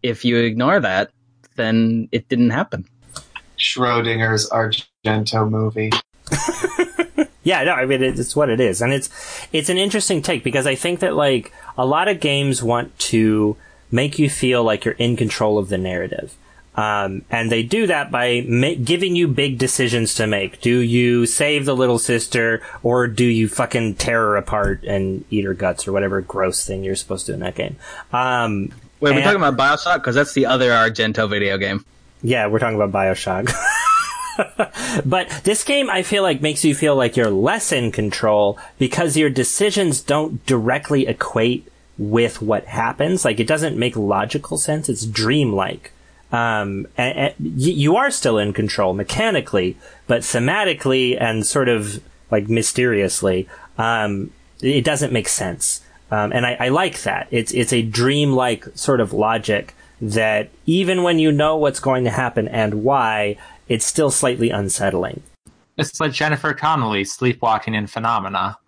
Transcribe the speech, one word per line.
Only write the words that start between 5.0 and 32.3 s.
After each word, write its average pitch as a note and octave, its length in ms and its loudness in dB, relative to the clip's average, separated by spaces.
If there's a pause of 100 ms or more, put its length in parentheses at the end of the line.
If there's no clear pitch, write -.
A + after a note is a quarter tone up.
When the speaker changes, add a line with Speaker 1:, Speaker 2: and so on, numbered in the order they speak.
Speaker 2:
movie. A2 460 -2
<laughs> - 40 -4 (1400)
Speaker 3:
Yeah, E3 200 2
no, E3+ 120 2
I C3 120 0
mean, C3 160 2
it, C3 160 0
it's B2 160 -4
what D3 160 4
it A2+ 80 2
is. G#2+ 240 2
And B2+ 100 2
it's, C#3 160 -2 (440)
it's D3+ 160 -2
an F#3 100 0
interesting G3 420 0
take, C#3+ 220 -2
because C3+ 240 0
I C#3 80 2
think F3 240 -2
that, F3 160 0
like, C3+ 380 2 (260)
a B2+ 80 0
lot D#3+ 220 2
of F#3+ 100 0
games C#3 420 0
want A#2+ 380 -2
to G#2+ 580 2 (360)
make C#3 260 0
you D3 100 4
feel B2 360 2
like G#2+ 200 0
you're A2+ 100 0
in A#2+ 220 0
control G#2+ 400 0
of G2 120 0
the G2 100 -2
narrative. F2+ 560 -6 (400)
Um, G2+ 560 -2
and A#2 180 -2
they A2+ 140 2
do G3 240 0
that D3+ 240 0
by B2 380 0
ma-, C3 340 2
giving F3 320 0
you F3 140 2
big C3+ 300 0
decisions A#2+ 580 0
to A2 100 0
make. G2+ 340 -4
Do B2 200 2
you A#2+ 440 4
save C#3+ 420 0
the C#3 100 0
little B2 240 2
sister, A2+ 600 0 (200)
or B2 240 2
do A#2+ 180 0
you A2+ 220 4
fucking A2+ 480 -2
tear A#2 280 0
her G#2 140 2
apart G2 460 -2
and F#2+ 480 -2
eat G#2 140 0
her F#2+ 100 -2
guts, F2+ 320 -2
or F#2+ 60 -4
whatever G2 300 0
gross F#2 440 -2
thing F#2+ 160 -6
you're F#2+ 140 -4
supposed - 300 -8
to - 60 -6
in F#2+ 80 -6
that - 140 -6
game? - 220 -8 (360)
Um, A#2+ 600 0 (260)
Speaker 1:
Wait, D3 120 2
are C#3 40 4
we C#3+ 60 2
Speaker 3:
and C#3 40 0
Speaker 1:
talking F3+ 160 2
about C#3+ 160 2
BioShock? D3+ 460 0
'Cause B2 140 0
that's C#3+ 180 0
the C3+ 120 2
other B2 240 2
Argento A2+ 600 2
video G2+ 280 0
game. G2 260 -2 (400)
Speaker 3:
Yeah, A#2 240 2